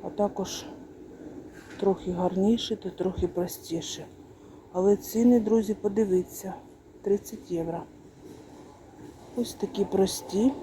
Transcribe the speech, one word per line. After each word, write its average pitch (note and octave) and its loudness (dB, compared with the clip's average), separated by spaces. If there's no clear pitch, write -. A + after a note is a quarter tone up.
А F3 -8
також G3+ -4
трохи F#3+ 0
гарніші F#3+ 0
та F#3 -8
трохи F3+ -2
простіші. - -6
Але G3 6
ціни, A#3+ 6
друзі, G#3+ 2
подивіться, G3 0
тридцять - -2
євро. E3 -4
Ось A#3+ -2
такі G3+ -2
прості. F#3+ 2